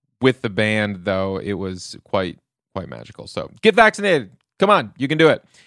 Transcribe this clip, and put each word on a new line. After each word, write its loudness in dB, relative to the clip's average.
with 2
the -4
band, -2
though, -2
it -6
was -10
quite, -4
quite -10
magical. -16
So -10
get 4
vaccinated. 2
Come 4
on, 2
you -4
can -2
do 6
it. 2